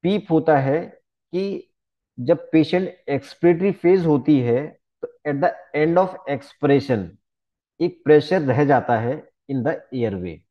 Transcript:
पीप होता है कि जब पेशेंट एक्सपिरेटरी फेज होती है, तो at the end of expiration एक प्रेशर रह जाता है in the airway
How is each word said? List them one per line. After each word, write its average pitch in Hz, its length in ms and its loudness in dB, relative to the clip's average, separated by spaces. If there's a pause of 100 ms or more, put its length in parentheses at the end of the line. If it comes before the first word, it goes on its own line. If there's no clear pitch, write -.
पीप 190 300 -2
होता 156 260 2
है 139 280 -2 (460)
कि 190 420 -8 (460)
जब 156 320 -2
पेशेंट 165 380 2 (200)
एक्सपिरेटरी 170 640 0
फेज 175 340 2
होती 147 340 2
है, 123 400 -2 (220)
तो - 260 -16
at 139 100 -2
the 151 140 0 (240)
end 170 320 2
of 185 80 -12 (140)
expiration 139 800 -2 (720)
एक 170 220 -4
प्रेशर 156 380 4
रह 139 240 2
जाता 123 340 2
है 120 300 -6 (220)
in 135 120 -4
the 160 120 -2 (180)
airway 95 440 -6 (140)